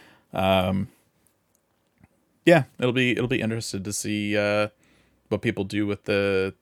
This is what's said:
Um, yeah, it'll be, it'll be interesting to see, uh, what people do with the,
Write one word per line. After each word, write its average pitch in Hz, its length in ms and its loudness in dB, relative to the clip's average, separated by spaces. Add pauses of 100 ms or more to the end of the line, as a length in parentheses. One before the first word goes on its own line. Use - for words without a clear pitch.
(320)
Um, 95 560 0 (1600)
yeah, 165 200 6 (140)
it'll 123 140 0
be, 123 200 2
it'll 117 160 -2
be 127 120 -2
interesting 110 440 -4
to 104 80 -8
see, 104 440 -2
uh, 104 320 0 (600)
what 101 140 -2
people 104 220 -2
do 104 220 -4
with 101 180 -6
the, 98 580 0